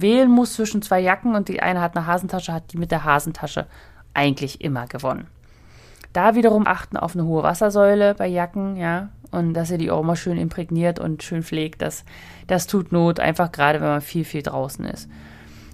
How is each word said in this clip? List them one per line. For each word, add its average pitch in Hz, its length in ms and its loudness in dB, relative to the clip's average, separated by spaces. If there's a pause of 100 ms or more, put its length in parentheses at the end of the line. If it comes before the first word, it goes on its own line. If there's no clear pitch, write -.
wählen 240 300 6
muss 240 240 4
zwischen 214 280 -2
zwei 185 180 2
Jacken 190 340 0
und 202 140 0
die 185 120 -4
eine 180 200 0
hat 170 160 -2
eine 165 100 -2
Hasentasche, 180 460 -2
hat 165 200 -8
die 175 40 -8
mit 170 160 -2
der 156 100 0
Hasentasche 151 640 -2 (480)
eigentlich 139 460 0
immer 123 260 -4
gewonnen. 131 400 -6 (840)
Da 208 240 4
wiederum 214 320 4
achten - 280 -2
auf 165 200 -4
eine 170 80 0
hohe 160 180 0
Wassersäule 202 720 4
bei 202 140 -2
Jacken, 180 480 -4
ja, 180 320 -4 (240)
und 170 220 -2
dass 165 180 -2
ihr 175 60 -2
die 165 120 -2
auch 156 120 0
immer 165 120 0
schön 170 240 -4
imprägniert 170 640 -2
und 156 240 -6
schön 165 180 -6
pflegt, 156 400 -6
das, - 220 -8 (420)
das 180 220 0
tut 190 240 -2
Not, 170 260 4
einfach 165 320 0
gerade 147 300 2
wenn 151 80 0
man 147 120 0
viel, 156 240 -6
viel 151 180 -8
draußen 135 420 -6
ist. - 240 -12 (640)